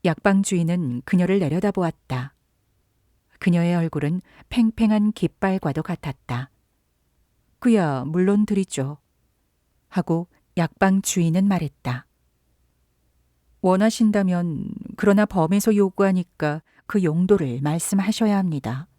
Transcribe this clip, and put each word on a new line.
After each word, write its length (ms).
약방 400
주인은 600
그녀를 360
내려다보았다. 920
그녀의 340
얼굴은 460
팽팽한 640
깃발과도 680
같았다. 680
"그야 460
물론 420
드리죠." 520
하고 400
약방 460
주인은 440
말했다. 600
"원하신다면, 1080
그러나 300
범에서 500
요구하니까 840
그 180
용도를 580
말씀하셔야 760
합니다." 520